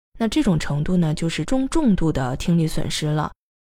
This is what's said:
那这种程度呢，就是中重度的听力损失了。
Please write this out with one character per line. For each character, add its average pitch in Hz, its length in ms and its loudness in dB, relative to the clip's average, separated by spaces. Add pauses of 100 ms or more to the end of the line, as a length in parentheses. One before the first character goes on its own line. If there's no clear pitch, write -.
(180)
那 226 80 -2
这 302 160 0
种 185 160 4
程 147 240 -2
度 180 140 0
呢， 160 180 2
就 165 140 -4
是 160 160 -4
中 262 240 0
重 277 260 2
度 160 180 2
的 131 260 -2
听 170 200 0
力 165 80 2
损 156 240 -2
失 - 160 -4
了。 151 240 -2 (340)